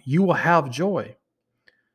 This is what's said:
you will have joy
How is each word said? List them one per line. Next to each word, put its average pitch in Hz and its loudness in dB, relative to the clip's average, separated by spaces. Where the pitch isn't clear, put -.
you 151 2
will 180 2
have 160 0
joy 151 -6